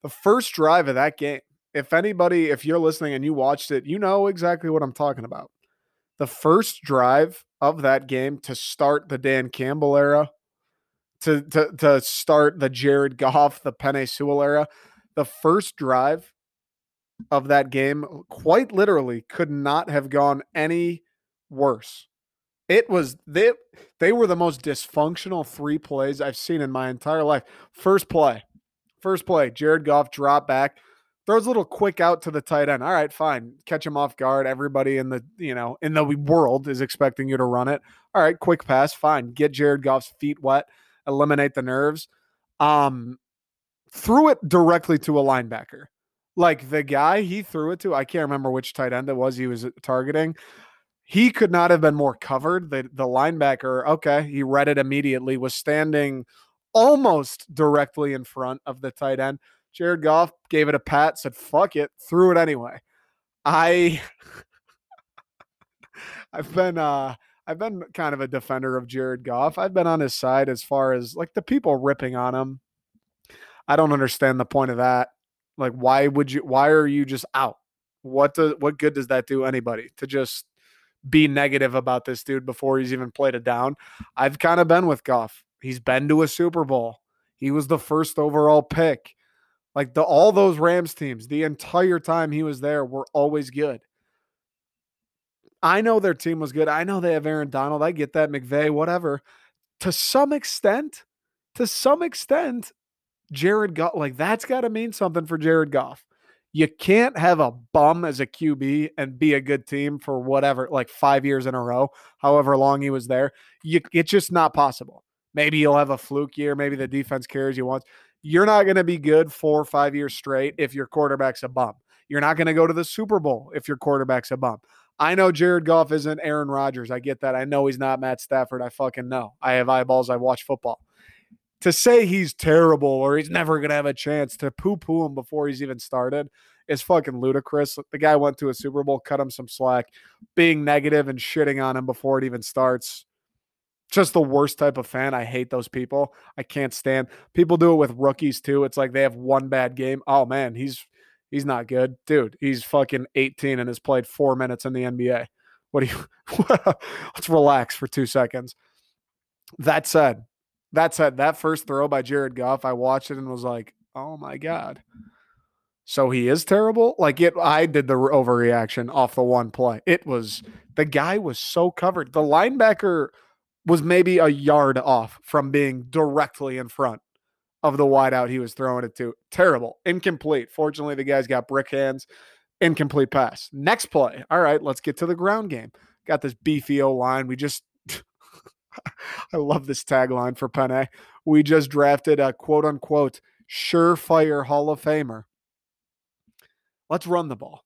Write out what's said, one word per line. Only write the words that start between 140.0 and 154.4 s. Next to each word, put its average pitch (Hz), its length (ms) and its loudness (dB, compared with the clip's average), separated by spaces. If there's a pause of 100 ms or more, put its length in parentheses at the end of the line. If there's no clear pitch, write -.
Being 165 260 4
negative 147 460 2
and 131 100 -8
shitting 139 460 -2
on 131 100 -2
him 127 120 -6
before 135 320 -2
it 131 60 -2
even 120 180 -8
starts. - 640 -2 (840)
Just 196 220 2
the 170 100 4
worst 143 340 2
type 143 220 0
of 123 80 -8
fan. 135 280 -4
I 120 100 -4
hate 127 260 -6
those 123 160 -6
people. 135 480 -4 (240)
I 135 60 -10
can't 135 280 -6
stand. 131 360 -2 (260)
People 175 220 4
do 170 160 6
it 165 40 6
with 143 200 2
rookies 135 440 -2
too. 139 220 0
It's 131 140 -4
like 131 160 -2
they 135 100 0
have 123 140 0
one 135 320 0
bad 127 260 0
game. 131 320 -4
"Oh 139 180 4
man, 127 300 -4
he's, 131 320 -10 (460)
he's 143 120 -4
not 123 220 -4
good." 127 300 -2 (100)
Dude, 135 340 0
he's 135 220 -2
fucking 135 440 -2 (100)
eighteen 135 420 -2
and 123 100 -6
has 120 120 -10
played 127 260 -2
four 135 300 0
minutes 127 280 -6